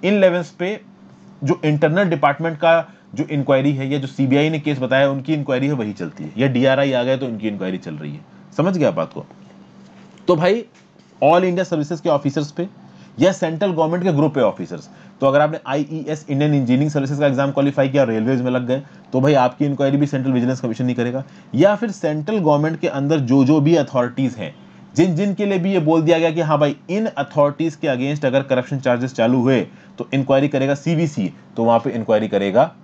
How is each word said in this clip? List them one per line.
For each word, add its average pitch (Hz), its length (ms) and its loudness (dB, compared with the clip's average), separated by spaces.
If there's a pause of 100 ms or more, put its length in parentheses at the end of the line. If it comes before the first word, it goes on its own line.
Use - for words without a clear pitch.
इन 202 180 2
लेवल्स 175 320 4
पे 196 280 -6 (600)
जो 143 220 0
इंटरनल 156 460 2
डिपार्टमेंट 156 460 0
का 165 320 2 (260)
जो - 120 -4
इंक्वायरी 143 460 0
है 135 180 -4
या 147 80 -2
जो 135 100 -6
सीबीआई 143 420 0
ने 160 100 -4
केस 147 200 -2
बताया 131 300 2
उनकी 139 240 -4
इंक्वायरी 135 320 -2
है 147 80 0
वही 110 180 -4
चलती 80 320 -10
है, 76 140 -12
या 135 100 2
डीआरआई 131 440 2
आ 123 100 0
गए 131 140 0
तो 131 100 -6
उनकी 110 220 -6
इंक्वायरी 95 300 -6
चल 85 160 -12
रही 76 180 -10
है। 76 80 -14 (360)
समझ 185 200 0
गए 156 80 0
आप 101 100 2
बात 80 180 -4
को? 78 120 -12 (1040)
तो 175 80 4
भाई 190 280 0 (580)
all 170 220 6
India 180 200 0
services 156 360 -4
के - 80 -2
ऑफिसर्स 147 440 0
पे 170 140 -6 (520)
या 175 140 4
सेंट्रल 175 400 -2
गवर्नमेंट 165 320 0
के 190 80 2
ग्रुप 151 220 2
पे - 60 0
ऑफिसर्स, 87 480 -2 (320)
तो 135 60 2
अगर 139 140 4
आपने 156 260 0
आईईएस 147 640 -6
इंडियन 147 240 2
इंजीनियरिंग 135 360 2
सर्विसेज 143 280 -4
का 147 80 2
एग्जाम 139 260 0
क्वालिफाई 139 360 0
किया, 135 160 2
रेलवेज 117 380 0
में 127 80 -2
लग 127 160 -2
गए, 131 160 -2 (300)
तो 131 80 0
भाई 147 160 4
आपकी 123 280 0
इंक्वायरी 139 320 0
भी 147 100 2
सेंट्रल 135 260 -2
विजिलेंस 123 280 0
कमीशन 117 240 -4
नहीं 123 120 0
करेगा। 123 280 -4 (300)
या 185 220 4
फिर 220 160 -6
सेंट्रल 156 460 -4
गवर्नमेंट 156 420 0
के 175 100 -4
अंदर 143 300 -2
जो 131 240 2
जो 151 160 4
भी 156 160 4
अथॉरिटीज 127 580 -2
हैं, 82 200 -12 (420)
जिन 175 200 2
जिन 196 180 0
के 208 120 -2
लिए 196 120 0
भी 185 140 -2
ये 190 80 2
बोल 160 220 2
दिया 165 160 4
गया 165 120 2
कि 160 120 -4
हाँ 151 160 0
भाई 147 180 2 (140)
इन 214 180 -2
अथॉरिटीज 147 680 -2
के 160 120 -4
against 139 360 -2
अगर 131 200 0
करप्शन 131 360 -2
चार्जेस 127 340 -2
चालू 123 280 2
हुए 127 180 4 (380)
तो - 160 -8
इंक्वायरी 135 340 2
करेगा 139 280 0
सीवीसी, 151 560 -2 (240)
तो 117 80 0
वहां 117 160 4
पे 131 120 -4
इंक्वायरी 110 360 0
करेगा 101 420 2 (140)